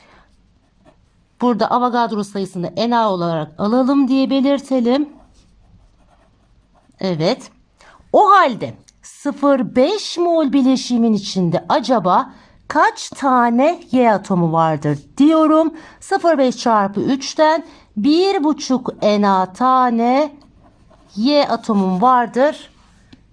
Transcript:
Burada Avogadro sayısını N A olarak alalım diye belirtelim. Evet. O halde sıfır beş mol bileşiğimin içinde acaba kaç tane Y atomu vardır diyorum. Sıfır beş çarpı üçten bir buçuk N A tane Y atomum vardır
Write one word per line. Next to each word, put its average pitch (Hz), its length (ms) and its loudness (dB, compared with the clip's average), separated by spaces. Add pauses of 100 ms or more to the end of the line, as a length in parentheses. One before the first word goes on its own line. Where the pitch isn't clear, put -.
(1400)
Burada 233 300 0
Avogadro 233 540 -2
sayısını 190 520 -8
N 233 200 -2
A 220 140 0
olarak 170 500 -6
alalım 254 480 0
diye 269 220 0
belirtelim. 269 760 0 (1900)
Evet. 180 500 -4 (640)
O 392 180 4
halde 262 440 2 (280)
sıfır 277 720 -2
beş 330 420 0
mol 330 340 0
bileşiğimin 247 600 0
içinde 185 560 -2
acaba 233 640 0 (360)
kaç 403 420 -2
tane 254 720 0 (120)
Y 247 200 4
atomu 185 400 0
vardır 156 460 0 (180)
diyorum. 311 580 4 (260)
Sıfır 339 380 0
beş 254 180 0
çarpı 208 440 -2
üçten 311 680 -2 (300)
bir 320 480 0
buçuk 262 580 -4
N 208 260 2
A 185 240 0
tane 254 840 0 (800)
Y 285 320 2
atomum 196 540 -2
vardır 247 680 0 (640)